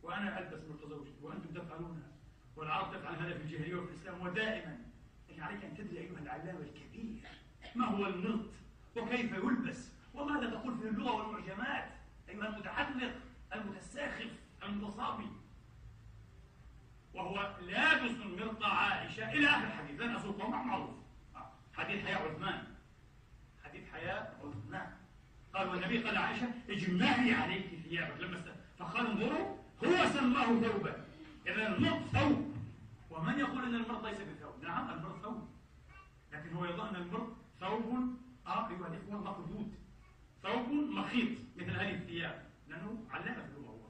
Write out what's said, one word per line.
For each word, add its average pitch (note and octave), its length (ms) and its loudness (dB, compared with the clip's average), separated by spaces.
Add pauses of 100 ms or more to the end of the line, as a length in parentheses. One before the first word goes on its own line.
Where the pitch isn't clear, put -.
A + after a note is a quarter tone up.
وأنا G3+ 360 -2
ألبس D#3+ 260 -8
مرط D3+ 240 -10
زوجتي، D3 340 -10
وأنتم D#3+ 320 -8
تفعلونها، E3+ 580 -8 (440)
والعرب - 380 0
تفعل F3 200 -6
هذا D#3 240 -2
في D3+ 40 -6
الجاهلية D#3+ 320 -2
وفي F3 160 -2
الإسلام، F3+ 300 -8
ودائما F3+ 600 0 (600)
عليك G3 220 -6
أن - 120 -8
تدري F3+ 220 -6
أيها F3+ 200 -8
العلامة D#3 420 -6
الكبير - 560 -8 (580)
ما A#3 120 4
هو G3+ 200 2
المرط، G#3+ 440 0 (460)
وكيف A#3 360 2
يلبس، - 600 0 (220)
وماذا C#4+ 360 2
تقول A3+ 280 -2
فيه A3 100 -2
اللغة A#3 240 2
والمعجمات، G#3+ 760 -2 (380)
أيها G#3+ 200 -4
المتحدث A#3 680 -2 (400)
المتساخف - 760 -4 (320)
المتصابي. G3+ 640 -2 (1900)
وهو G3 460 -2
لابس C4 500 6
مرط G#3+ 540 -4
عائشة A3 680 2
إلى D4 140 6
آخر A3 200 6
الحديث، - 340 -6
لن A#3 160 0
أسوقه، G3 340 -2
مع-، C4+ 120 0
معروف. A3+ 280 0 (460)
آه، - 160 -12 (220)
حديث G3+ 320 -2
حياة F#3+ 100 2
عثمان، E3 480 0 (1000)
حديث - 180 -12 (100)
حياة G3 360 -2 (160)
عثمان. F#3 460 -6 (640)
قال: F#3+ 140 2
"والنبي F3+ 300 2
قال G#3+ 160 2
لعائشة: A#3+ 340 4 (200)
'اجمعي G3+ 680 6
عليك F#3 320 2 (180)
ثيابك'"، E3 360 -2
لما F3+ 160 -4
است-، - 420 -12
فقال: A3+ 280 0
"انظروا، C#4+ 500 4 (280)
هو F4 220 10
سماه B3 540 8
ثوبا". - 440 2 (420)
إذا - 200 2
المرط E4 400 6
ثوب. - 460 6 (580)
ومن D#3+ 280 2
يقول B3+ 260 2
أن A#3 100 2
المرط A3 300 0
ليس G#3 160 -2
بثوب؟ - 420 -10
نعم، A#3+ 280 0
المرط - 320 -6
ثوب، A3+ 260 -6 (840)
لكن D#3+ 220 -8
هو E3+ 100 0
يظن F3 220 -2
أن F#3+ 100 -4
المرط F3+ 400 -2 (240)
ثوب، A#3 560 2 (300)
آه، - 220 2
أيها F3 180 -4
الإخوة، G3+ 380 -6
مقدود، G3 500 -4 (680)
ثوب A#3+ 300 2
مخيط A#3+ 680 2 (180)
مثل F3 140 -4
هذه G3 240 2
الثياب، E3+ 500 -4 (240)
لأنه G#3+ 420 -6
علامة - 320 -4
في - 140 -10
اللغة A#2 140 -12
هو. - 200 -14